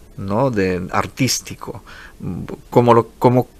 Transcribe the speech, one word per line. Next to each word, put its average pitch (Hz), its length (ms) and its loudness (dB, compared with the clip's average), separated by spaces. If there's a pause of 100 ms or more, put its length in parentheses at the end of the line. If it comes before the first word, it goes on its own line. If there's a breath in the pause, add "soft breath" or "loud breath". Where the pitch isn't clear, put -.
(160)
¿no? 104 340 -2
De 92 420 -2
artístico, - 920 -6 (840 loud breath)
como 120 260 6
lo, 113 140 2 (100)
como 123 300 2 (120)